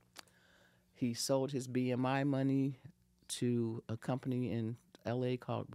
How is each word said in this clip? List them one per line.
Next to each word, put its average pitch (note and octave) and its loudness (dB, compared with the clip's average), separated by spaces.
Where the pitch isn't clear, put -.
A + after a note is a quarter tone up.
He A#2+ 0
sold C3+ 0
his C3 -4
B B2+ 0
M B2 2
I C3+ 2
money C3+ 2
to A#2 0
a A2 -4
company B2 -2
in A2+ -2
L A#2+ 0
A B2+ 0
called A2+ -4